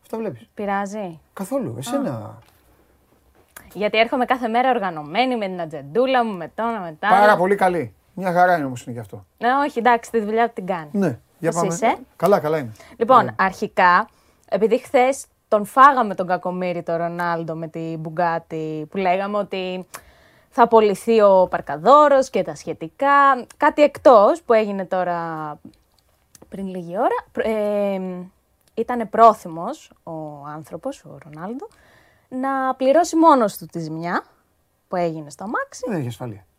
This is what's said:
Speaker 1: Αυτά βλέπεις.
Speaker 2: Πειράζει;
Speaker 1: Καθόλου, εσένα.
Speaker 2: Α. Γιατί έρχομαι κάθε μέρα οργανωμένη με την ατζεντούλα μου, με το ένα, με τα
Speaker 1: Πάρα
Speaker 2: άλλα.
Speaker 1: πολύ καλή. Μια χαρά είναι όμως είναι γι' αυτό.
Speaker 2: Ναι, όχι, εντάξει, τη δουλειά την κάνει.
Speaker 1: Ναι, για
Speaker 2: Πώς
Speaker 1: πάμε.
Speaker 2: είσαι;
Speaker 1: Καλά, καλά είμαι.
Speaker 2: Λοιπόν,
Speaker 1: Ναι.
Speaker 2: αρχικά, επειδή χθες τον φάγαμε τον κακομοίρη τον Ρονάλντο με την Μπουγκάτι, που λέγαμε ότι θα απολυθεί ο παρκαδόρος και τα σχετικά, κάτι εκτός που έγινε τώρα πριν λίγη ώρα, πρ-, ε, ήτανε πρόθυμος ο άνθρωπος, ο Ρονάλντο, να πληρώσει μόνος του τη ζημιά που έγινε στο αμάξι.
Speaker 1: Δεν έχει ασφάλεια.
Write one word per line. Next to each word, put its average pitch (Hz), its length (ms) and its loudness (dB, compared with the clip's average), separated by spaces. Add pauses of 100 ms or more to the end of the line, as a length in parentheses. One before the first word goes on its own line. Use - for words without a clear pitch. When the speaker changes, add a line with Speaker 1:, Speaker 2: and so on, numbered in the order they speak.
Speaker 1:
Αυτά - 160 -12
βλέπεις. 208 360 -10
Speaker 2:
Πειράζει; 196 640 -6 (140)
Speaker 1:
Καθόλου, 196 460 -6
εσένα. 247 320 -4
Speaker 2:
Α. 110 200 -12 (1400)
Γιατί 208 260 -4
έρχομαι 247 260 2
κάθε 247 240 -2
μέρα 247 220 2
οργανωμένη 196 680 -2
με 208 100 -4
την 185 140 -8
ατζεντούλα 170 640 -2
μου, 214 120 -6
με 165 180 -12
το 220 80 -6
ένα, 226 180 -4
με 165 180 -12
τα 196 100 -4
Speaker 1:
Πάρα 202 140 6
Speaker 2:
άλλα. 208 140 6
Speaker 1:
πολύ 202 180 2
καλή. 175 400 -2 (200)
Μια 185 180 -4
χαρά 180 240 4
είναι 147 80 -4
όμως 127 200 -10
είναι 127 100 -12
γι' 120 60 -10
αυτό. 107 260 -18 (120)
Speaker 2:
Ναι, 226 100 -2 (180)
όχι, - 120 -6
εντάξει, 233 320 2
τη 233 100 0
δουλειά 220 300 -2
την 190 160 -12
κάνει. 170 260 -8
Speaker 1:
Ναι, 180 260 -2 (200)
για 165 120 -2
Speaker 2:
Πώς 165 100 -4
Speaker 1:
πάμε. 170 140 -2
Speaker 2:
είσαι; 220 220 0 (200)
Speaker 1:
Καλά, 185 240 2
καλά 151 180 -2
είμαι. 117 140 -8 (240)
Speaker 2:
Λοιπόν, 220 280 4
Speaker 1:
Ναι. 117 140 -6
Speaker 2:
αρχικά, 190 720 2 (400)
επειδή 208 300 0
χθες 262 460 0 (240)
τον 208 160 0
φάγαμε 254 500 4
τον 185 120 -6
κακομοίρη 180 560 -4
τον 170 140 -4
Ρονάλντο 170 580 -4
με 160 140 -10
την 165 300 -8
Μπουγκάτι, 160 920 -6
που - 60 -10
λέγαμε 196 420 -2
ότι 185 480 -6 (640)
θα 254 120 4
απολυθεί 220 580 4
ο 190 300 6
παρκαδόρος 262 800 4
και 196 120 -2
τα 156 120 -8
σχετικά, 165 540 -6 (480)
κάτι - 260 2
εκτός 262 600 6
που - 100 -2
έγινε 202 320 0
τώρα 180 340 -4 (1300)
πριν 196 180 -12
λίγη 180 320 -10
ώρα, 427 340 -2
πρ-, - 140 -4
ε, 208 540 -2 (760)
ήτανε 233 300 -4
πρόθυμος 208 840 2 (120)
ο 165 100 -16 (420)
άνθρωπος, 160 500 -14
ο 147 200 -20
Ρονάλντο, 196 440 -14 (600)
να 262 460 -4
πληρώσει 302 420 2
μόνος 277 400 4
του 165 100 -16
τη 170 120 -12
ζημιά 165 460 -8 (640)
που 190 80 -6
έγινε 160 340 -4
στο - 140 -18
αμάξι. 480 440 -8
Speaker 1:
Δεν 190 100 -4
έχει 123 100 -6
ασφάλεια. 117 380 -14 (120)